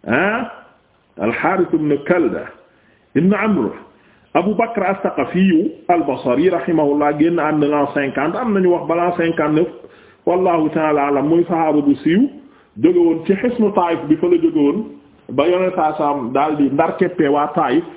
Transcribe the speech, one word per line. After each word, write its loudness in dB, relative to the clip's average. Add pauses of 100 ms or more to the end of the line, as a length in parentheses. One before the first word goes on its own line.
ah, -2 (560)
al-Harith 0
ibn 0
Kalda 0 (720)
ibn 2
Amr. -2 (640)
Abu 0
Bakr -2
as-Saqafi 0
al-Basri 0
rahimahullah 0
génn 4
àddina 2
l'an 0
cinquante, -2
am -2
nañu 2
wax -2
ba 0
l'an 0
cinquante-neuf, 0 (580)
wallahu 2
ta'ala 0
a'lam, 0
muy 4
sahaaba 0
bu 2
siiw, 2 (560)
jóge 4
woon 2
ci 0
Hisnu 0
Taif -2
bi, 4
fa -2
la 4
jóge 0
woon, 2 (500)
ba 0
Yonent 0
saa 0
salaam -2
daal 0
di 2
ndar 0
keppee 0
waa 0
Taif 0 (140)